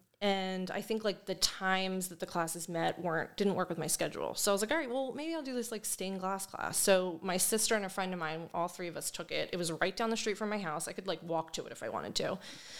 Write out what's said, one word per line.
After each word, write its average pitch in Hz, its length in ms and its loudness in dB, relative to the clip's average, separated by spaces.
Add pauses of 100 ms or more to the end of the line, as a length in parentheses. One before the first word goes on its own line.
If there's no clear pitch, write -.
(220)
and 190 500 2
I 208 100 -2
think, 220 240 -2
like, 202 200 0
the 190 100 0
times 190 720 2
that 175 100 -12
the 185 60 -2
classes 170 420 -2
met 165 340 0
weren't, 165 360 0
didn't 196 180 6
work 180 140 2
with 170 80 -2
my 151 100 -2
schedule. - 480 0
So - 160 4
I - 20 6
was 196 80 2
like, 214 80 -2
"All 311 80 4
right, 285 120 0
well, 262 240 -2
maybe 311 200 -4
I'll 320 80 -2
do 262 120 -4
this, 233 180 -2
like, 214 140 -6
stained 190 340 -2
glass 190 260 -2
class." - 320 -4
So 185 440 6
my 185 160 0
sister 214 380 4
and 202 100 0
a 185 40 -4
friend 185 240 -2
of 180 60 -4
mine, 160 340 -4
all 175 140 2
three 175 220 -6
of 165 80 -6
us - 140 -2
took 160 200 -8
it. 151 220 0
It 185 40 -2
was 170 140 0
right 170 240 2
down 226 140 2
the 226 80 2
street 214 200 0
from 214 120 -2
my 214 80 0
house. 170 320 -2
I - 40 -8
could, 190 140 -6
like, 165 160 -2
walk 165 300 -2
to - 120 -4
it - 60 -12
if - 120 -10
I - 40 -4
wanted 92 280 -4
to. 185 220 2 (420)